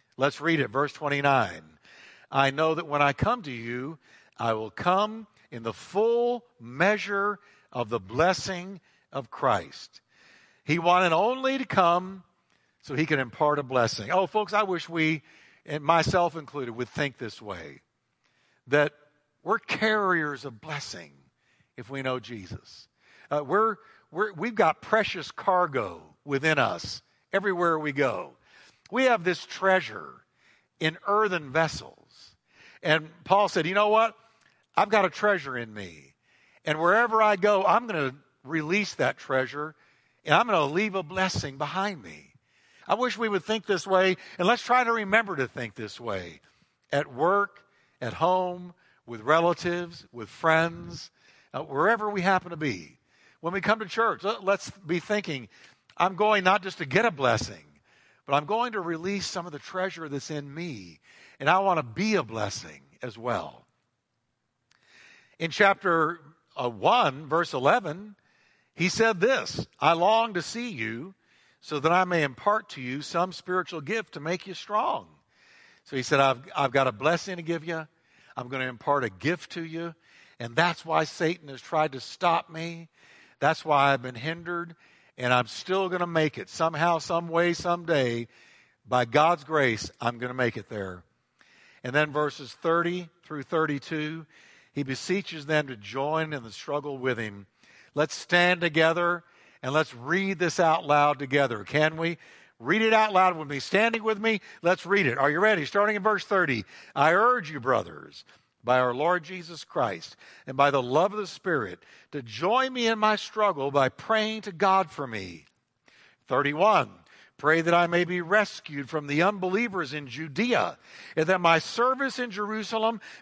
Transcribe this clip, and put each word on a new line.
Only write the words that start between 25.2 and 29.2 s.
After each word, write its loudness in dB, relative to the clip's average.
cargo 0
within 2
us -2
everywhere 2
we -4
go. -2
We 2
have 4